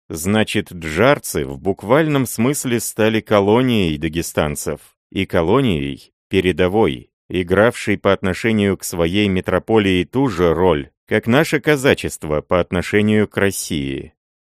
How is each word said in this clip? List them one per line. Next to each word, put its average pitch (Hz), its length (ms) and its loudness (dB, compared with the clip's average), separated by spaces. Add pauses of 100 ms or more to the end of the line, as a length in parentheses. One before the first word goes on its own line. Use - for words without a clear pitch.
(100)
Значит, 101 600 -2
джарцы 87 760 -2
в 69 120 -10
буквальном 135 680 0
смысле 120 540 -2
стали 110 400 0
колонией 104 760 2
дагестанцев, 78 840 -4 (300)
и 95 140 -4
колонией 85 880 0 (160)
передовой, 90 800 0 (220)
игравшей 92 640 0
по 98 160 2
отношению 101 640 0
к - 80 -12
своей 90 440 0
метрополии 92 760 0
ту 135 240 -2
же 85 240 2
роль, 78 380 2 (180)
как 107 180 0
наше 143 320 2
казачество 104 840 0
по 90 180 0
отношению 104 640 0
к - 120 -8
России. 71 720 -4 (400)